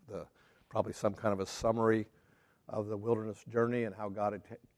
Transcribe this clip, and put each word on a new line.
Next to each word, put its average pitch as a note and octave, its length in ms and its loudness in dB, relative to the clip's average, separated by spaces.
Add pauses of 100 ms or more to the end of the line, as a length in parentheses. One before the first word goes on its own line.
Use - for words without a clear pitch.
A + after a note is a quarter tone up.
the, E2+ 160 -10 (440)
probably G#2+ 240 -2
some G#2 200 0
kind G#2 200 0
of F#2+ 60 0
a F#2+ 60 -2
summary A2+ 600 4 (600)
of G#2+ 180 -4
the G#2+ 100 -6
wilderness A2 520 -2
journey A#2 340 2
and G#2 100 -2
how G#2 160 -8
God G2+ 240 -2
had G2 120 -10
t-, A2 100 -16 (220)